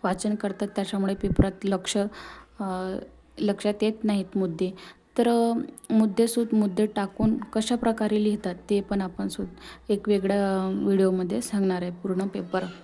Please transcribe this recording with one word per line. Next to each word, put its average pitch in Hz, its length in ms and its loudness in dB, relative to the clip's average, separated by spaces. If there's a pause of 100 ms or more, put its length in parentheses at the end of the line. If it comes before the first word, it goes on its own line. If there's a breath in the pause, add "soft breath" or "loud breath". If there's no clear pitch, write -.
वाचन 208 300 0
करतात, 202 420 -4
त्याच्यामुळे 196 380 -2
पेपरात 196 380 2 (120)
लक्ष, 196 320 -2 (640 loud breath)
अ, 202 40 -4 (720)
लक्षात 208 440 0
येत 220 220 0
नाहीत 202 320 0
मुद्दे. 185 340 0 (480 loud breath)
तर, 240 100 4
अ, 233 240 4 (400)
मुद्देसूद 226 600 4
मुद्दे 208 340 2
टाकून 214 520 0
कशा 220 380 -2
प्रकारे 214 480 2
लिहितात 208 300 0 (160)
ते 202 100 4
पण 196 200 -2
आपण 190 280 -4
सु-, 190 160 -6 (440 loud breath)
एक 202 200 0
वेगळ्या, 196 560 4
अ, 190 60 -2
व्हिडिओमध्ये 190 680 2
सांगणार 190 420 0
आहे 180 80 -6
पूर्ण 185 360 -4
पेपर. 185 380 -4 (200)